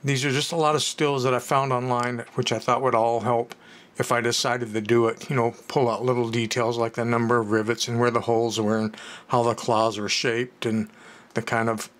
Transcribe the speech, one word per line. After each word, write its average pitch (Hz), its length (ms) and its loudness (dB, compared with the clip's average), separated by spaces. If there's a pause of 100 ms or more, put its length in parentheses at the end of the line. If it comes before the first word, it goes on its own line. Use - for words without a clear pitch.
These 139 220 -2
are 143 60 0
just 143 220 -2
a 170 40 -2
lot 151 180 4
of 135 80 0
stills 143 420 0
that 127 100 2
I 123 40 0
found 135 320 0
online, 123 540 -2 (100)
which 123 160 -2
I 113 80 0
thought 123 220 0
would 127 140 2
all 117 260 2
help 120 340 0 (440)
if - 120 -2
I 120 120 2
decided 120 500 -2
to 110 80 -2
do 117 280 4
it. - 200 -6
You 143 80 -2
know, 117 180 0 (140)
pull 123 220 2
out 107 120 -2
little 120 280 0
details 117 480 -2
like 113 160 -2
the 120 100 -2
number 117 340 2
of 107 120 -2
rivets 110 360 0
and 120 140 -2
where 120 100 4
the 117 120 0
holes 113 360 0
were 110 200 2
and 107 180 -2 (300)
how 123 160 2
the 117 120 2
claws 110 440 0
were 104 100 -6
shaped 123 560 -4
and 110 240 -2 (460)
the 113 80 -2
kind 113 260 0
of 110 320 -4